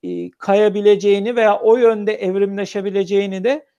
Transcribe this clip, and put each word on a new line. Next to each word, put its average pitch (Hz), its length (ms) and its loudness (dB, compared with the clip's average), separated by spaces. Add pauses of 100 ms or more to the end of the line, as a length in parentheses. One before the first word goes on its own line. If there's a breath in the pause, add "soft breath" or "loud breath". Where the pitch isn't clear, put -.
e, 180 280 -8
kayabileceğini 202 1040 2
veya 220 240 2
o 226 180 4
yönde 220 360 2
evrimleşebileceğini 196 1300 -4
de 277 220 -2 (140)